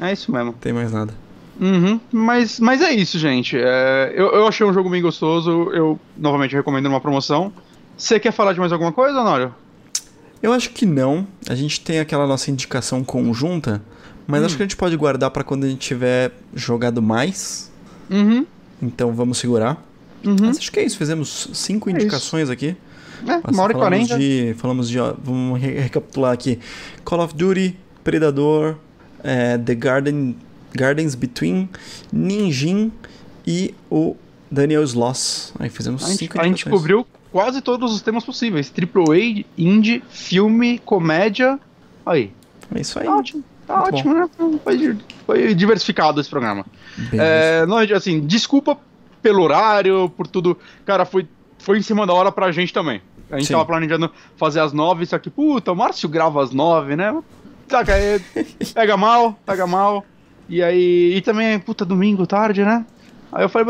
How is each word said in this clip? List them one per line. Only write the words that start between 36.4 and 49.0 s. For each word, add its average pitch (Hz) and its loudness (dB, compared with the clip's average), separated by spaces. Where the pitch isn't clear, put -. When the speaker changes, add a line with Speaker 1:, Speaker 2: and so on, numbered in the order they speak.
Speaker 1:
a 165 2
gente 185 4
Speaker 2:
indicações. 190 0
Speaker 1:
cobriu 196 -2
quase 247 0
todos 240 -2
os 202 -6
temas 226 -4
possíveis. 208 -4
Triple 180 0
A, 208 2
indie, 214 4
filme, 226 2
comédia. 202 2
Aí. 113 0
Speaker 2:
É - -4
isso - -8
aí. - -6
Speaker 1:
Tá 392 0
ótimo, 302 -4
tá 359 -4
Speaker 2:
Muito 381 0
Speaker 1:
ótimo, 285 2
Speaker 2:
bom. 330 0
Speaker 1:
né? 302 -2
Foi, 302 0
foi 226 2
diversificado 170 2
esse 139 -4
programa. 110 -4
Speaker 2:
Bem 117 -2
Speaker 1:
É, 160 4
Speaker 2:
diversificado. - 0
Speaker 1:
não, 208 4
assim, 175 0
desculpa 277 2